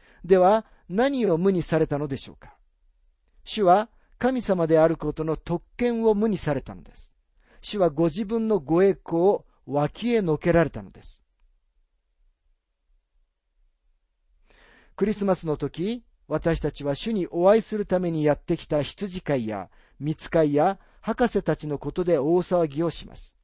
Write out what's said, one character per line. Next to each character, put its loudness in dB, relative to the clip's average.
で 6
は、 6
何 0
を 2
無 2
に 0
さ -2
れ 2
た -4
の -6
で -6
し -16
ょ -18
う -20
か？ -20
主 -4
は 6
神 -2
様 0
で 4
あ 6
る 0
こ -6
と -6
の -4
特 -6
権 -2
を 4
無 0
に -2
さ -4
れ -4
た -12
の -18
で -20
す。 -20
主 -8
は 4
ご 0
自 -2
分 -2
の 2
ご 0
栄 6
光 -4
を 2
脇 -2
へ 2
の 0
け 0
ら 4
れ 0
た -10
の -20
で -20
す。 -20
ク 0
リ 0
ス -4
マ 2
ス -6
の -2
時、 -6
私 -2
た -4
ち -12
は -2
主 -6
に -2
お 2
会 6
い -2
す -6
る -6
た 0
め -2
に -2
や 4
っ -4
て -4
き -18
た -2
羊 -10
飼 -2
い -4
や、 -8
御 -4
使 -2
い 2
や、 2
博 0
士 -2
た -2
ち -12
の -6
こ -10
と -4
で 2
大 2
騒 0
ぎ -6
を -2
し -12
ま -20
す。 -20